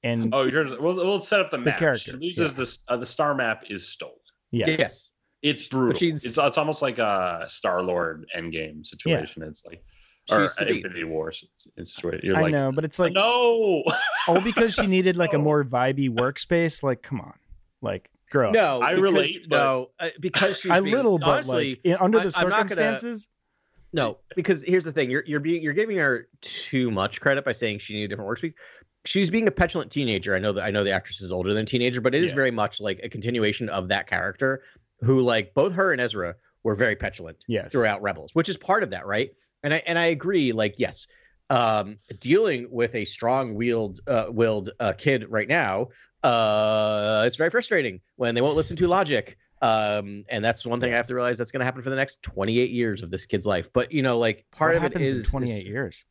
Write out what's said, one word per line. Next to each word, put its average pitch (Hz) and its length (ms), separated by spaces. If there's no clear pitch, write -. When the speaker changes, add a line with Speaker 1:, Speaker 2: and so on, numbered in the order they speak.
Speaker 1:
and 117 320
Speaker 2:
Oh, 135 80
you're, 135 240
we'll, 165 160
we'll 185 260
set 208 200
up - 100
the 156 60
Speaker 1:
The 123 80
Speaker 2:
map. 101 140
Speaker 1:
character, 135 340
Speaker 2:
She - 60
loses 165 340
Speaker 1:
yeah. 127 40
Speaker 2:
the 135 80
s-, - 140
uh, 123 100
the 123 80
star 147 280
map 117 360
is 98 180
stolen. - 260
Speaker 1:
Yeah. 117 180
Speaker 3:
Yes. 156 440
Speaker 2:
It's - 280
Speaker 3:
But 131 100
Speaker 2:
brutal. 123 200
Speaker 3:
she's 165 240
Speaker 2:
It's, 120 140
it's 143 220
almost 151 240
like 123 160
a 92 500
Star-Lord 87 760
Endgame 80 480
situation. 110 580
Speaker 1:
Yeah. 78 60
Speaker 2:
It's - 160
like, 87 180
or 107 120
Speaker 3:
She's 92 140
Sabine. 104 200
Speaker 2:
Infinity 90 280
War 80 260
s-, - 140
s-, 95 160
situation. - 280
You're 98 140
Speaker 1:
I 160 60
Speaker 2:
like, 160 100
Speaker 1:
know, 139 180
but 147 140
it's 156 140
like, 175 160
Speaker 2:
"No!" 226 680
<laughs> 855 220
Speaker 1:
all 175 140
because 226 320
she 220 120
needed, 185 300
like, 175 160
a 147 60
Speaker 2:
No. 147 60
Speaker 1:
more 151 200
vibey 131 460
workspace. 139 720
Like, 131 200
come 123 200
on, 139 100
like, 98 300
grow 127 180
up. - 60
Speaker 3:
No, 151 280
Speaker 2:
I 135 80
Speaker 3:
because, 185 120
Speaker 2:
relate, 175 360
but 156 80
Speaker 3:
no, 131 420
uh, 165 120
because 185 400
she's 185 120
Speaker 1:
A 180 100
Speaker 3:
being, 196 120
Speaker 1:
little, 233 240
but, 147 100
Speaker 3:
honestly, 196 420
Speaker 1:
like, 127 140
in, 180 140
under 196 200
Speaker 3:
I, 208 60
Speaker 1:
the 180 120
Speaker 3:
I'm 175 140
not 202 60
gonna 214 140
Speaker 1:
circumstances. 220 580
Speaker 3:
No, 123 260
because 165 280
here's 180 200
the 160 80
thing: 131 180
you're, 139 160
you're 151 140
being, 160 220
you're 151 100
giving 208 240
her 139 320
too - 480
much 101 320
credit 139 220
by 127 80
saying 107 260
she - 160
needed 104 120
a - 20
different 98 220
workspace. 156 220
She's 190 240
being 220 180
a - 20
petulant 165 400
teenager. 104 460
I 92 40
know 104 120
that, 95 120
I 107 60
know 101 140
the 98 80
actress - 300
is 90 100
older 92 220
than 107 80
a 110 40
teenager, 123 360
but 123 120
it 156 80
is 180 80
Speaker 1:
Yeah. 135 40
Speaker 3:
very 135 160
much, 107 300
like, 98 220
a 107 60
continuation 110 600
of 92 180
that 98 180
character, 101 560
who, 131 220
like, 113 320
both 170 180
her 185 200
and 131 100
Ezra 95 320
were 110 100
very 107 220
petulant 90 500
Speaker 1:
Yes. 95 260
Speaker 3:
throughout 107 300
Rebels, 87 320
which 165 160
is 180 80
part 202 240
of 135 80
that, 92 160
right? 107 240
And 147 100
I, 160 140
and 170 120
I 170 80
agree, 160 460
like, 110 240
yes, - 300
um, 110 480
dealing 147 500
with 117 240
a 110 120
strong-willed, 117 1000
uh, 113 220
willed, 110 420
uh, 107 180
kid 131 320
right 107 180
now, 127 400
uh, 107 1040
it's 123 100
very 160 140
frustrating 160 500
when 117 180
they 117 80
won't 147 140
listen 160 200
to 170 100
logic. 170 520
Um, 104 680
and 107 160
that's 117 200
one 120 160
thing 123 100
I - 20
Speaker 1:
Yeah. 117 60
Speaker 3:
have 120 100
to 127 60
realize 123 240
that's 120 120
gonna 127 140
happen 127 180
for 131 80
the 135 60
next 135 260
twenty-eight 113 480
years 113 320
of 85 80
this 92 160
kid's 98 200
life. 92 260
But, 123 200
you 151 100
know, 127 160
like, 113 340
part 160 220
Speaker 1:
What - 40
Speaker 3:
of 165 60
it 143 100
Speaker 1:
happens 143 160
in 131 80
Speaker 3:
is, 110 60
is - 60
Speaker 1:
twenty-eight 117 360
years? 107 440